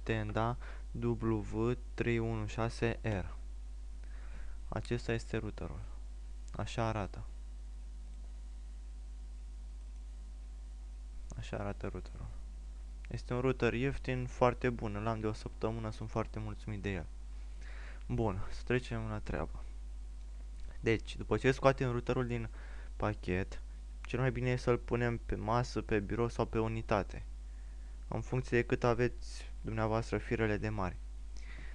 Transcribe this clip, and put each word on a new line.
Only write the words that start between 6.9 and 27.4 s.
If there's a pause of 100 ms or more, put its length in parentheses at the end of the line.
Așa
arată
routerul. (800)
Este
un
router
ieftin,
foarte
bun.
Îl
am
de
o
săptămână,
sunt
foarte
mulțumit
de
el. (1040)
Bun,
să
trecem
la
treabă. (1160)
Deci,
după
ce
scoatem
routerul
din (480)
pachet, (380)
cel
mai
bine
e
să-l
punem
pe
masă,
pe
birou
sau
pe
unitate, (840)